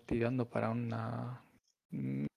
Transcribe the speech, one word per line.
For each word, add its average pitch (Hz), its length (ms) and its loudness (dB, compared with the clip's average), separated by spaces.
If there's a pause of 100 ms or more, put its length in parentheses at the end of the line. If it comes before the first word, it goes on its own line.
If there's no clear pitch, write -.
tirando 120 420 2
para 113 220 2
una, 117 760 -2 (460)
mm, 135 360 -2 (100)